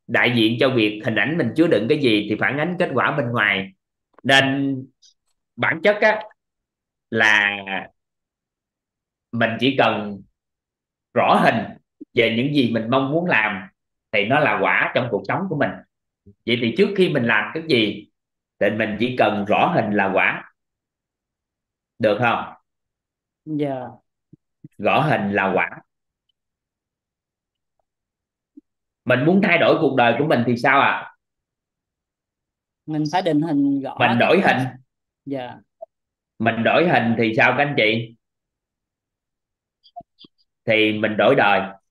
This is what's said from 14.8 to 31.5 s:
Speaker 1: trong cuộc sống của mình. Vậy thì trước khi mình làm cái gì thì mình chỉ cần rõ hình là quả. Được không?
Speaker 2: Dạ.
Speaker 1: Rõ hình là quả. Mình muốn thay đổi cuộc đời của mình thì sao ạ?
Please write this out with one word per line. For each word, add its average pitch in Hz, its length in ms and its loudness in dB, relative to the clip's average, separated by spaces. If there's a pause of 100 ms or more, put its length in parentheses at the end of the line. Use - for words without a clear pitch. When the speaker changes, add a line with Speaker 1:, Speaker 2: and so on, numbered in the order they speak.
Speaker 1:
trong 123 160 0
cuộc 98 160 -4
sống 139 220 -4
của 156 80 -6
mình. 113 140 -2 (540)
Vậy 113 360 -4
thì 117 160 -2
trước 208 200 2
khi 180 120 2
mình 143 140 -2
làm 107 300 0
cái 165 160 -8
gì 110 380 0 (520)
thì 101 100 2
mình 107 300 -4
chỉ 123 180 -2
cần 104 280 0
rõ 104 300 0
hình 107 160 -2
là 98 220 0
quả. 92 400 -2 (1500)
Được 107 200 2
không? 113 340 -2 (920)
Speaker 2:
Dạ. 143 360 -6 (960)
Speaker 1:
Rõ 101 240 0
hình 104 300 0
là 95 240 0
quả. 85 140 -2 (3250)
Mình 127 200 2
muốn 190 180 4
thay 170 140 2
đổi 131 240 2
cuộc 131 140 0
đời 117 240 4
của 147 60 0
mình 139 220 0
thì 120 100 0
sao 135 240 4
ạ? 101 340 -2 (1700)